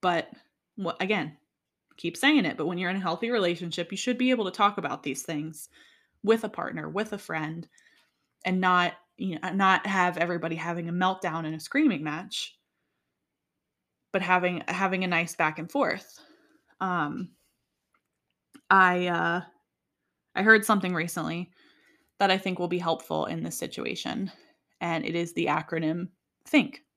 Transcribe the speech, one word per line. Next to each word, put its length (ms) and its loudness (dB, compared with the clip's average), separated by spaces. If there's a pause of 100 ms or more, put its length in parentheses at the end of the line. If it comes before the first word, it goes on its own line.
But 300 0 (460)
what, 260 -4
again, 340 -2 (600)
keep 200 -6
saying 280 4
it, 120 -2
but 100 -2
when 120 -2
you're 120 -2
in 60 -2
a 40 -2
healthy 300 -2
relationship, 600 -2
you 60 -8
should 220 -2
be 120 4
able 140 2
to 60 -2
talk 280 2
about 240 -6
these 200 -6
things 460 -8 (540)
with 220 2
a 40 -4
partner, 400 -8
with 240 -4
a 60 -8
friend, 500 -6 (760)
and 160 2
not, 340 4 (220)
you 220 -4
know, 140 -6
not 340 4
have 320 2
everybody 380 -2
having 320 -4
a 40 -4
meltdown 520 0
and 100 -6
a 60 -10
screaming 440 2
match, 520 -8 (1600)
but 100 0
having, 460 2
having 360 0
a 40 -2
nice 260 -2
back 240 0
and 120 -10
forth. 500 -2 (600)
Um, 500 -4 (1400)
I, 380 6
uh, 320 0 (960)
I 80 0
heard 220 8
something 300 2
recently 560 -4 (680)
that 100 4
I 80 4
think 200 -4
will 100 -2
be 100 0
helpful 480 -2
in 160 -6
this 160 -8
situation, 720 -6 (500)
and 240 -2
it 120 -4
is 160 -4
the 140 -2
acronym 600 -2 (380)
think. 380 0 (120)